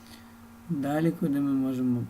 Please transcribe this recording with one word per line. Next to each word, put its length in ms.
Далі, 520
куди 200
ми 120
можемо 580